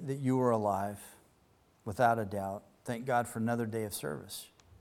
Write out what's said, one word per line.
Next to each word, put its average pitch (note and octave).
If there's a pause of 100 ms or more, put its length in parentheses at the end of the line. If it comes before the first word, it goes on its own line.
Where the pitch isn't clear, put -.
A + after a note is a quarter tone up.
that C#3
you C3
are B2
alive, G#2 (840)
without A#2
a G#2+
doubt. G2 (220)
Thank A#2+
God A#2+
for -
another A#2
day A2
of G#2
service. - (340)